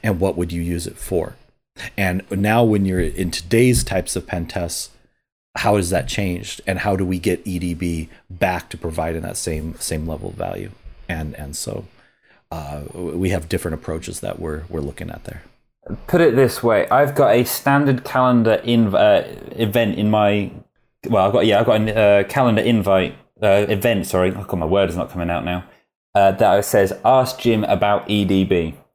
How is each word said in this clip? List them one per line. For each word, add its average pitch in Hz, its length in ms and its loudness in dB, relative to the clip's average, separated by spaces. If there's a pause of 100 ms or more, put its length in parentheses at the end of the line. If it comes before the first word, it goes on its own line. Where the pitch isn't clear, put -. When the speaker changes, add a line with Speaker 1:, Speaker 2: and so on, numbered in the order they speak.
Speaker 1:
and 101 160 0
what 95 160 2
would 85 160 -4
you 85 100 -4
use 85 260 -4
it - 100 -12
for? - 400 -4 (600)
And 95 320 -2
now 107 320 2
when 107 240 4
you're 92 140 0
in 85 320 -2
today's 117 500 2
types - 360 -4
of 87 100 -8
pen 85 180 -6
tests, - 440 -8 (680)
how 104 220 2
has 87 140 0
that 90 180 -2
changed? 92 580 -6
And 95 120 -2
how 98 180 -2
do 95 80 -2
we 90 120 -2
get 90 280 -2
E 90 140 -6
D 87 140 -4
B 82 360 -4 (200)
back 90 420 -4
to 82 60 -14
providing 82 440 -6
that - 160 -10
same, 80 380 -6
same 78 300 -6
level 78 260 -8
of - 40 -14
value? 50 360 -8 (360)
And, 80 280 -8
and 73 200 -14
so, 95 300 -10 (680)
uh, 143 300 -12
w-, 82 360 -10
we 92 120 0
have 87 180 -2
different 87 280 -4
approaches 85 440 -10
that - 180 -8
we're, 78 300 -8
we're 78 140 -8
looking 69 280 -10
at - 140 -16
there. - 200 -16 (640)
Speaker 2:
Put 175 120 2
it 147 160 4
this 131 260 2
way, 110 280 2
I've 139 260 2
got 123 200 4
a 120 100 4
standard 139 580 0
calendar 120 600 2
inv-, 113 300 2
uh, - 600 2
event 110 420 0
in 104 120 0
my, 104 420 2 (580)
well, 98 160 4
I've 101 60 2
got, 107 140 2
yeah, 107 160 4
I've 113 40 2
got 110 160 4
a, 107 160 -2
uh, 101 280 6
calendar 113 360 2
invite, 95 540 2 (260)
uh, 101 260 4
event, 104 380 0
sorry, 92 300 2
oh 101 80 -10
God, 92 160 -6
my 78 80 -2
word 95 220 2
is 82 60 -6
not 85 140 -4
coming 87 220 -6
out 85 120 -4
now, 90 220 -6 (480)
uh, 98 180 6
that 101 320 4
says, 95 300 2 (100)
"Ask 127 360 4
Jim 113 240 2
about 101 440 2
E 104 160 2
D 95 200 2
B." 87 320 0 (200)